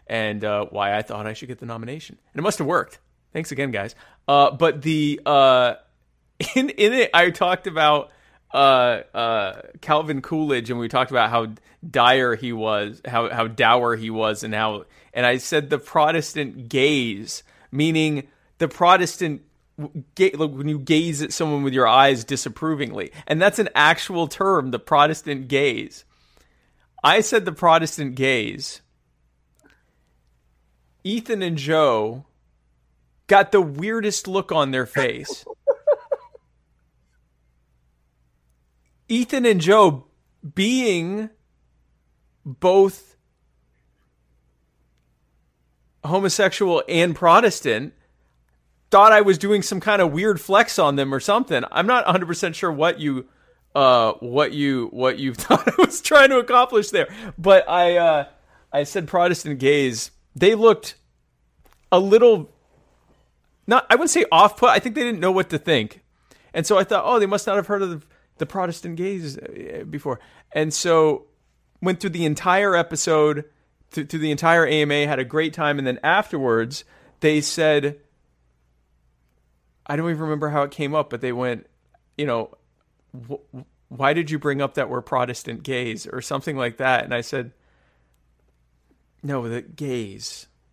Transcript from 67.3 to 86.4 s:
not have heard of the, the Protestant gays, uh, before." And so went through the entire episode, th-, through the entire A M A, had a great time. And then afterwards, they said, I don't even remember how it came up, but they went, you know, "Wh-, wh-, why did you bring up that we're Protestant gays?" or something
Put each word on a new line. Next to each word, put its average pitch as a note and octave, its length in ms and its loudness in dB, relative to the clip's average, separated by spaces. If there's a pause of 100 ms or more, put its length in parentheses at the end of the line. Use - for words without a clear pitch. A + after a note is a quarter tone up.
not G3 100 -2
have G3 100 -2
heard G3+ 160 -4
of F#3 80 -6 (100)
the, - 60 -20 (300)
the D3 100 -6
Protestant E3+ 500 -8
gays, F3 420 -8
uh, - 500 -14
before." C#3+ 320 -8 (320)
And D#3 200 -2
so D#3 540 2 (540)
went F3+ 200 -2
through G3 100 -6
the E3 160 -4
entire F#3 480 0
episode, D#3 720 0 (460)
th-, D3 180 -8
through D#3+ 120 -8
the D3+ 100 -2
entire E3 360 2
A D3+ 160 2
M D3 80 -2
A, D3 160 0
had D3 120 -2
a C3 60 -4
great D#3 300 -4
time. D3 240 -2
And C3+ 80 -6
then B2 160 -4
afterwards, C3+ 840 -2 (360)
they D#3 200 2
said, D3 560 0 (1900)
I D3 100 -6
don't E3 140 -2
even D#3 100 -4
remember D3+ 300 -4
how D3 120 0
it C#3+ 80 -4
came D3 240 -6
up, D3+ 160 -2
but A#2 120 -8
they B2+ 100 -4
went, B2 340 -6 (520)
you D3 80 -4
know, A#2 280 -4 (600)
"Wh-, B2 420 -16
wh-, B2+ 80 -18 (240)
why C3+ 240 -2
did D#3 180 -2
you D#3 80 -4
bring C#3+ 220 -4
up C#3 140 -4
that C3 160 -4
we're B2+ 120 -6
Protestant B2 600 -6
gays?" B2 440 -8
or B2+ 140 -12
something C#3 360 -8